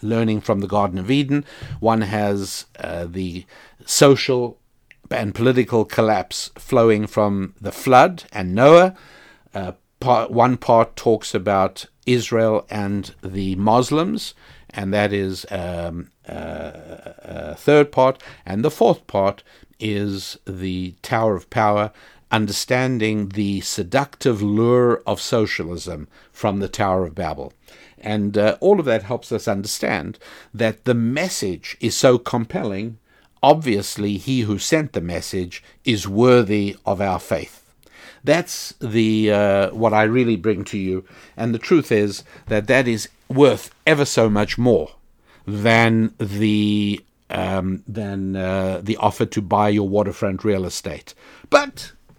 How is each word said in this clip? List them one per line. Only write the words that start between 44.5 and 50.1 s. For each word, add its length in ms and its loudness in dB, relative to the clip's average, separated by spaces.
more 340 2
than 720 2
the, 840 0
um, 560 -4
than, 480 -6
uh, 480 -4
the 140 -4
offer 280 0
to 160 -4
buy 280 2
your 180 2
waterfront 560 -2